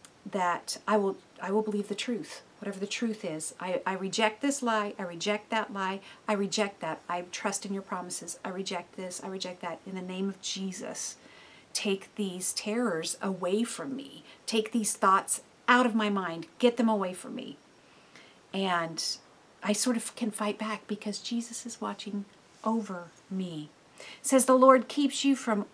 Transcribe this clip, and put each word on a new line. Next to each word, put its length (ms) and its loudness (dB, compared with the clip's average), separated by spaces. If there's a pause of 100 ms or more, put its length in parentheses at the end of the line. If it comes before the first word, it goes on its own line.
(300)
that 480 0 (100)
I 80 6
will, 220 2 (240)
I 80 -4
will 100 4
believe 280 -2
the 60 -4
truth, 460 -6 (180)
whatever 220 -8
the 60 -2
truth 400 -4
is. 340 -6
I, 260 -2
I 60 0
reject 480 2
this 220 0
lie. 360 0
I 40 -6
reject 480 -4
that 200 -2
lie. 300 -4 (260)
I 60 2
reject 480 0
that. 300 -6
I 200 -2
trust 360 -4
in 80 -2
your 80 -4
promises. 600 -8
I 60 -6
reject 480 -6
this. 260 -8
I 60 -8
reject 320 -8
that. 240 -8
In 100 -10
the 60 -6
name 300 -4
of 100 -10
Jesus, 760 -6 (580)
take 400 -2
these 400 -4
terrors 640 -2
away 440 0
from 300 -6
me. 300 -12 (220)
Take 260 0
these 240 2
thoughts 460 4 (260)
out 160 10
of 100 4
my 140 4
mind. 380 -2 (120)
Get 200 6
them 100 6
away 240 2
from 220 -10
me. 240 -10 (960)
And 500 0 (580)
I 120 2
sort 240 2
of 180 -8
can 140 -2
fight 280 -2
back 280 -6
because 320 -6
Jesus 480 -6
is 160 -10
watching 420 -6 (400)
over 440 -2 (220)
me. 380 -6 (320)
It 260 -10
says, 200 6
"The 100 8
Lord 320 8
keeps 340 2
you 140 6
from 380 0